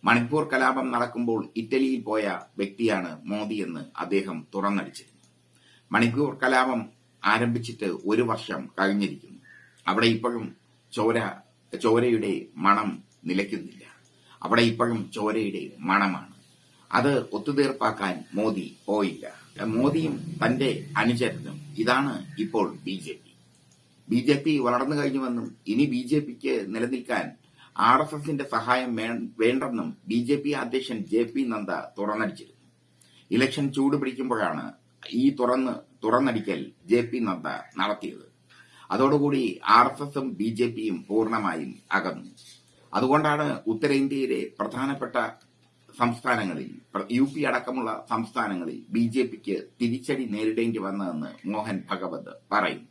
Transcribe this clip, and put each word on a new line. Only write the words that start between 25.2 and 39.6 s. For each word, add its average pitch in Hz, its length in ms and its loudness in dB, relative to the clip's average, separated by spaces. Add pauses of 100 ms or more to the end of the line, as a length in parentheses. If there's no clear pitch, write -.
ഇനി 117 180 2
ബി 123 220 -2
ജെ 147 120 4
പിക്ക് 120 560 -4
നിലനിൽക്കാൻ 120 560 -4 (460)
ആർ 120 240 6
എസ് 151 140 -2
എസിന്റെ 147 360 -4
സഹായം 123 440 0
വേ-, 113 340 -4 (100)
വേണ്ടെന്നും 117 580 0 (100)
ബി 104 80 0
ജെ 120 200 2
പി 143 140 -2
അധ്യക്ഷൻ 127 500 -2
ജെ 107 240 2
പി 127 180 -2
നദ്ദ 107 300 -2 (260)
തുറന്നടിച്ചിരുന്നു. 104 720 -6 (600)
ഇലക്ഷൻ 135 420 0
ചൂട് 139 240 2
പിടിക്കുമ്പോഴാണ് 120 760 -2 (400)
ഈ 127 180 4
തുറന്ന്, 127 420 0 (320)
തുറന്നടിക്കൽ 110 680 2 (140)
ജെ 113 160 4
പി 117 180 -2
നദ്ദ 85 420 -4 (160)
നടത്തിയത്. 101 540 -4 (600)
അതോടുകൂടി 135 760 2